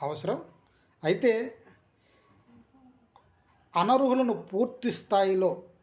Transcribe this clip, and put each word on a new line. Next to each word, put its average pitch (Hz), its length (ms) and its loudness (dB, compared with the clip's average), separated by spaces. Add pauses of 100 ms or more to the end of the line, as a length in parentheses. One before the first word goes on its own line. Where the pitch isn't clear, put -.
అవసరం. 151 400 -6 (640)
అయితే 226 540 0 (2250)
అనర్హులను 254 560 2
పూర్తి 214 580 -4
స్థాయిలో 190 720 0 (200)